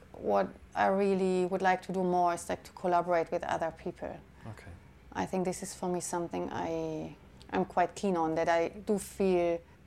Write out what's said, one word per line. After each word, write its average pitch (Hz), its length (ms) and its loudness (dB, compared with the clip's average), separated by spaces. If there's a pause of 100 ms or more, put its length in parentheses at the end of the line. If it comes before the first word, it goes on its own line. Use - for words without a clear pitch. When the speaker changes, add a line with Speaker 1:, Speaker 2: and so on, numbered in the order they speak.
(140)
Speaker 1:
what 202 340 0 (280)
I 202 120 4
really 190 600 2
would 185 160 -2
like 185 240 4
to - 40 -4
do 185 120 0
more 180 300 4
is, 170 140 -8
like, 180 160 -6
to - 100 -20
collaborate 175 580 2
with 175 120 -2
other 160 300 -2 (100)
people. - 320 -8 (320)
Speaker 2:
Okay. 107 240 -14 (420)
Speaker 1:
I - 120 -2
think 185 200 -2
this 180 180 -4
is 185 100 -8
for - 160 -4
me 180 100 0
something 175 540 -4
I, 160 640 -4 (360)
I'm 185 140 2
quite 180 300 2
keen 196 200 0
on, 160 200 2
that 165 120 2
I 170 220 4 (160)
do 208 140 2
feel 175 600 2 (280)